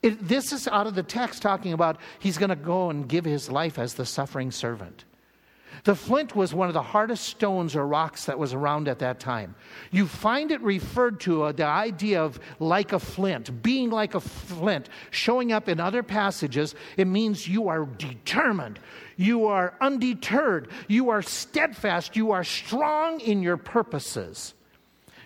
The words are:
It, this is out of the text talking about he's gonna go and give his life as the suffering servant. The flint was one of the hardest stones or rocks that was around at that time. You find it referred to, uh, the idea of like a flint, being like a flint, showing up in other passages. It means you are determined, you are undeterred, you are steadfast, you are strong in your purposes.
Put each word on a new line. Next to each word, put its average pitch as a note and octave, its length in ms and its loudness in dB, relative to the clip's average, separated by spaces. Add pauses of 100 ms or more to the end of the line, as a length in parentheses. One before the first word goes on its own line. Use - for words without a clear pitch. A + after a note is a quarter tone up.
It, A3 240 2
this C4 260 0
is C4+ 140 -4
out G#3+ 220 2
of G3+ 80 -4
the F#3 80 -2
text - 360 -4
talking F#3+ 320 0
about E3 280 2 (180)
he's F3+ 200 0
gonna F#3+ 180 2
go E3+ 340 0
and C#3+ 180 -4
give E3 160 2
his D3 280 -2
life D3+ 260 0
as A#2+ 160 -2
the C3 100 -4
suffering C3 460 -4
servant. G#2+ 540 -8 (800)
The G#3 100 6
flint C4 400 0
was F#3 180 2
one F3+ 140 2
of F3 80 -2
the D#3 80 2
hardest A3 420 0
stones F3+ 520 0
or C#3+ 100 2
rocks D3+ 380 0
that C3+ 140 -4
was C#3+ 140 -2
around D3 360 0
at B2+ 100 -2
that B2+ 220 -2
time. G#2+ 340 -6 (380)
You F#3 140 4
find C4 440 0
it D4 100 0
referred A3 600 0
to, D#3+ 240 2
uh, D3+ 80 0
the D3+ 140 0
idea F#3+ 540 2
of D3 200 -2 (180)
like F3+ 340 2
a F#3+ 60 2
flint, C3 640 -4
being B3 280 2
like G#3+ 260 0
a E3+ 40 0
flint, F3 680 -2 (220)
showing A#3+ 420 2
up G#3+ 160 0
in E3+ 100 2
other G3 240 0
passages. D#3+ 720 0 (220)
It F#3+ 100 4
means G#3 400 2
you G3 220 0
are D#3+ 160 0
determined, C#3 960 -2 (360)
you A3 300 4
are F#3 340 2
undeterred, B3 880 2 (200)
you A#3+ 220 4
are G#3 120 2
steadfast, - 920 -2
you A3 160 4
are F#3 120 2
strong D4+ 760 0
in G#3+ 200 2
your F3 160 2
purposes. - 960 -4 (720)